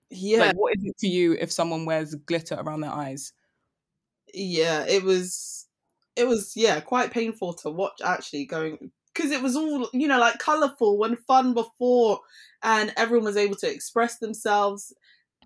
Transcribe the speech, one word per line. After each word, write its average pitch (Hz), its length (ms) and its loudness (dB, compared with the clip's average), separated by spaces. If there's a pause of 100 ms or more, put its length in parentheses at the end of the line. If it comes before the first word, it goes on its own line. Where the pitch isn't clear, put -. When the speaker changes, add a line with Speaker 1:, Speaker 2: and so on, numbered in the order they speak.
(120)
Speaker 1:
Yeah. 208 400 2
Speaker 2:
Like, 175 40 -4
what 214 220 0
is 190 80 -6
it - 140 -8
to 208 80 -2
you 175 320 4
if 165 120 -4
someone 165 340 -2
wears 156 300 -2
glitter 165 400 -6
around 156 260 -8
their 147 120 -8
eyes? 143 400 -10 (1000)
Speaker 1:
Yeah, 165 540 0
it 190 160 2
was, 185 640 -2 (480)
it 240 120 2
was, 226 280 0
yeah, 202 240 2
quite 247 320 -2
painful 220 440 -4
to - 140 -10
watch 170 340 -6
actually 143 420 -4
going, 160 460 -8 (220)
'cause 302 180 -2
it 269 100 -2
was 254 140 0
all, 294 380 -2
you 269 140 0
know, 262 120 4
like, 233 200 4
colourful 262 640 2
and 233 160 0
fun 254 340 4
before, 233 680 2 (420)
and 214 340 2
everyone 226 280 2
was 208 120 -2
able 202 200 2
to 170 140 -4
express - 480 -4
themselves 208 720 -2 (520)